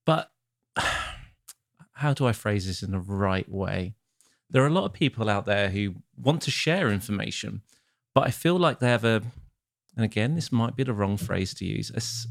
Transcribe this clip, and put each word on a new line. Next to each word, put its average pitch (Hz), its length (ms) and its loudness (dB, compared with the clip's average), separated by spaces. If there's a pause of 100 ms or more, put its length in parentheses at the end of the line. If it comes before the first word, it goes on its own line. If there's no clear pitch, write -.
But 160 240 2 (460)
<sighs> - 0 - (1160)
how 143 200 0
do 131 140 2
I 120 60 4
phrase 101 340 0
this 92 160 -4
in 95 80 -6
the 95 80 0
right 95 500 0
way? 95 460 -4 (560)
There 131 120 4
are 139 60 4
a - 20 2
lot 190 140 2
of 185 80 -6
people 113 360 0
out 101 180 2
there 101 240 2
who 98 260 -2 (200)
want 143 260 2
to - 80 -2
share 160 400 0
information, 104 720 -4 (520)
but 135 120 4
I 135 40 2
feel 175 280 2
like 160 200 2
they 123 100 2
have 117 160 4
a, 110 180 4 (720)
and 113 80 2
again, 110 300 0
this 165 180 -2
might 117 240 2
be 131 80 0
the 131 80 -2
wrong 101 240 0
phrase 95 380 -2
to 95 100 -10
use, 104 260 -4
a - 60 -8
s-, - 340 -6